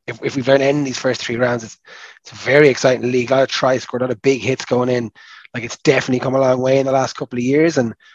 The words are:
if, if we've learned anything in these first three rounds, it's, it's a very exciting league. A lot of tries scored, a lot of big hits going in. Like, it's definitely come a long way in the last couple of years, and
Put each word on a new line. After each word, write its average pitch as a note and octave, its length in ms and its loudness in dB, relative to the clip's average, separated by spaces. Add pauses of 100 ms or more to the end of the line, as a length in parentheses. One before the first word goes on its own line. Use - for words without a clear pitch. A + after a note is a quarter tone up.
if, A#2 160 -12
if C#3 140 -4
we've B2+ 100 -4
learned C3+ 160 4
anything C#3 160 2
in C#3+ 60 -2
these B2+ 120 -6
first B2+ 240 -2
three A#2+ 140 -6
rounds, A#2+ 300 -2
it's, G#2+ 120 -16 (440)
it's - 100 -20
a A2 60 -18
very C3+ 320 4
exciting B2 420 0
league. B2 220 0
A - 20 2
lot C3+ 80 4
of B2+ 60 0
tries C3 340 -2
scored, B2 200 -6
a - 20 -2
lot B2+ 80 -2
of A2+ 100 -10
big C3+ 180 2
hits B2+ 240 -4
going B2 240 0
in. B2 220 0 (420)
Like, A#2 120 -8
it's - 140 -12
definitely C3 420 2
come C3+ 160 -2
a C3+ 40 2
long C3 200 2
way C3 180 2
in C3+ 80 0
the C3+ 60 -2
last C3 240 0
couple - 240 -8
of A#2+ 40 -2
years, D3+ 320 2
and A#2 160 0 (220)